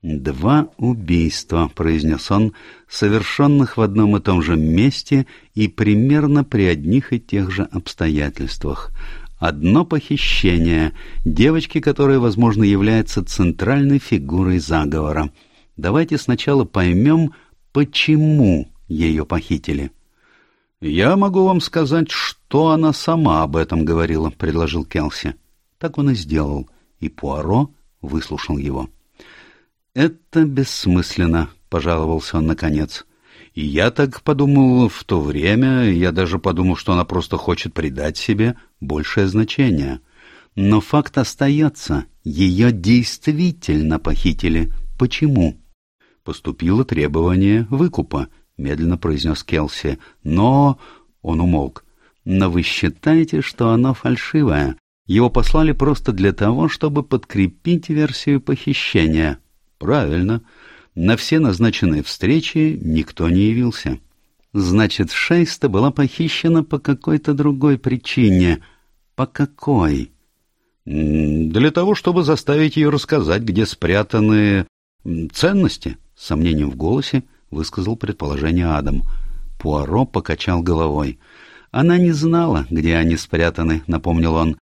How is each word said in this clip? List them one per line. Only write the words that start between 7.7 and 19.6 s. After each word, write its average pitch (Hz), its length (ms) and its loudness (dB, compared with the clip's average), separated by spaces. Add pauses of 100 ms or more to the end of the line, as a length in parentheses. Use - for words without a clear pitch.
Одно 85 460 2
похищение 85 1080 0 (320)
девочки, 147 540 2
которая, 139 400 2
возможно, 110 440 2
является 104 600 2
центральной 131 720 0
фигурой 90 600 0
заговора. 76 720 -2 (460)
Давайте 147 420 0
сначала 131 440 0
поймем, 110 680 2 (380)
почему 143 1000 2 (160)
ее 78 380 0
похитили". 73 680 -4 (880)